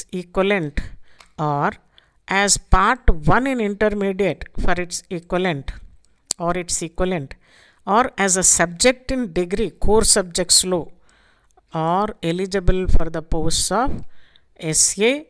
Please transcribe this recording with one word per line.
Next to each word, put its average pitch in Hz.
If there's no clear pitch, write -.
equivalent, 185
or 151
as -
part 214
one 240
in 254
intermediate 202
for 180
its -
equivalent 175
or 170
its -
equivalent, 175
or 208
as 190
a 185
subject 175
in 247
degree, 180
core 208
subjects 185
లో, 175
are 170
eligible 185
for 165
the 160
posts 165
of 233
S 156
A 262